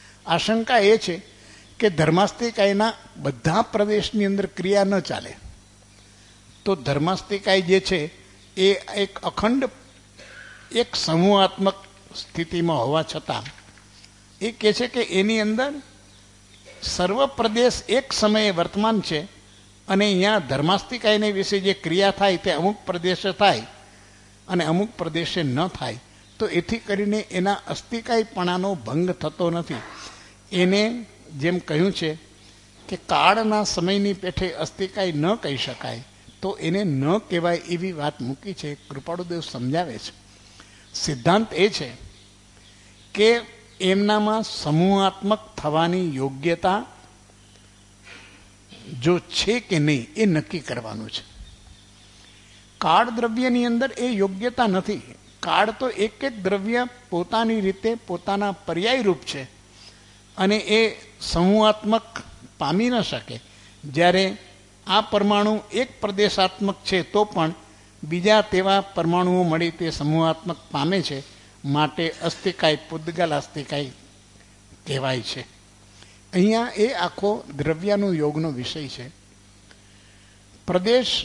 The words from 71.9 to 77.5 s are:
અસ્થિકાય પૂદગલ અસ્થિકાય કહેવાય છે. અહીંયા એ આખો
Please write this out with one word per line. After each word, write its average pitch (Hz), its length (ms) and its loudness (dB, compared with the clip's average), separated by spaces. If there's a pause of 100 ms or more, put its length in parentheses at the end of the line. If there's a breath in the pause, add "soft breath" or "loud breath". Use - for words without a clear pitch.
અસ્થિકાય 165 640 0
પૂદગલ 160 480 -4
અસ્થિકાય 143 600 -6 (920)
કહેવાય 131 420 -4
છે. - 180 -10 (840 loud breath)
અહીંયા 220 480 2
એ 208 100 4 (100)
આખો 180 340 -2 (240)